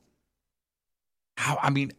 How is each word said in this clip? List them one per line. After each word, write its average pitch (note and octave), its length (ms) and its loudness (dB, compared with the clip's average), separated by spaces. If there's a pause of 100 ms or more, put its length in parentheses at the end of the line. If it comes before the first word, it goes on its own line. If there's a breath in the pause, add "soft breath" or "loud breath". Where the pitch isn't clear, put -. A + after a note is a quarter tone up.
(1400)
How, C#3+ 240 -2
I C#3 100 2
mean, C#3 280 0